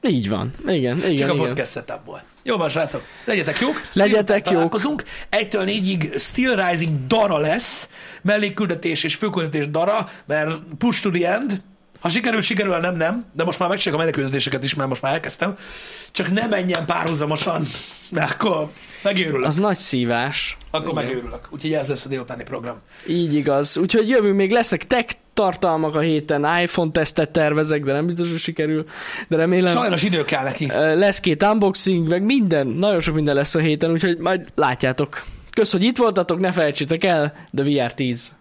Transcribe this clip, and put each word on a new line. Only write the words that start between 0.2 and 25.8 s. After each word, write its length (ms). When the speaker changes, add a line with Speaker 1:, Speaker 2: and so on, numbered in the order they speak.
Speaker 1:
van. 220
Igen, 320
igen, 180
Speaker 2:
Csak 140
a 40
Speaker 1:
igen. 120
Speaker 2:
podcast 260
setupból. 500
Jó 140
van, 120
sracok, 340
legyetek 340
jók. 220
Speaker 1:
Legyetek 320
Speaker 2:
Délután 120
Speaker 1:
jók. 160
Speaker 2:
találkozunk. 500
Egytől 360
négyig 540
Steel 520
Rising 360
Dara 320
lesz, 500
mellékküldetés 840
és 100
főküldetés 560
Dara, 380
mert 300
push 240
to 80
the 220
end. 300
Ha 80
sikerül, 340
sikerül, 300
ha 80
nem, 160
nem. 360
De 120
most 140
már 100
megcsinálok 320
a 40
mellékküldetéseket 600
is, 100
mert 140
most 140
már 100
elkezdtem. 440
Csak 220
ne 140
menjen 400
párhuzamosan, 800
mert 200
akkor 380
megőrülök. 440
Speaker 1:
Az 100
nagy 200
szívás. 800
Speaker 2:
Akkor 220
Speaker 1:
Igen. 120
Speaker 2:
megőrülök. 460
Úgyhogy 220
ez 140
lesz 180
a 40
délutáni 340
program. 340
Speaker 1:
Így 260
igaz. 420
Úgyhogy 320
jövünk, 280
még 140
lesznek 360
tech 280
tartalmak 600